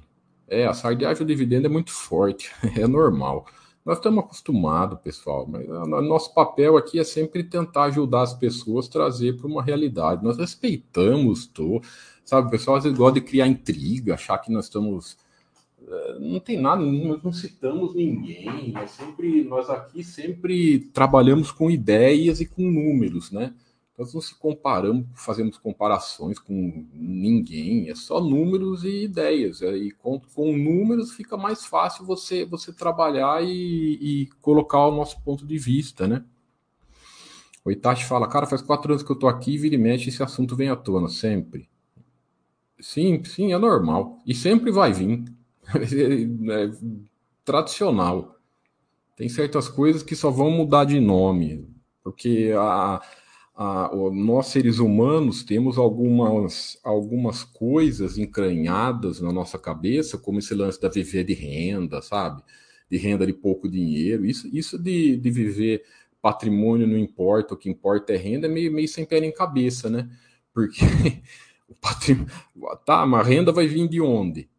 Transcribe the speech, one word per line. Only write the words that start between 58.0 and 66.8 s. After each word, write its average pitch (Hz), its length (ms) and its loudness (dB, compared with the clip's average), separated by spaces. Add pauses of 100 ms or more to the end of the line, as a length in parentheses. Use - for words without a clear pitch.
entranhadas 98 1040 -2
na 87 100 -4
nossa 90 260 -6
cabeça, 98 600 -4
como 101 220 -4
esse 101 140 -6
lance 98 280 -2
da 95 80 0
viver 92 340 -2
de 92 100 -2
renda, 80 680 -4
sabe? 82 420 -6 (480)
De 92 60 0
renda 98 280 0
de 95 60 2
pouco 95 380 -2
dinheiro. 90 560 -2
Isso, 117 260 -4
isso 160 260 -6
de, 170 380 0
de 123 160 -2
viver 110 520 -2 (380)
patrimônio 110 640 2